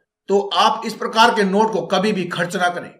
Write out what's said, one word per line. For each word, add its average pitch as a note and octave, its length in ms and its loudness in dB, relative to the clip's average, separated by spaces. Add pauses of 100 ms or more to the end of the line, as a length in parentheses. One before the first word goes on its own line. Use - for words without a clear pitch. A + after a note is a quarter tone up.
(280)
तो G3 100 4 (160)
आप G3 320 2
इस A3 80 -6
प्रकार A3+ 400 2
के G#3 100 2
नोट G3 280 2
को E3+ 140 -2
कभी G3 260 0
भी F3+ 140 -4
खर्च F3 300 -6
ना F3+ 120 0
करें, E3+ 320 -8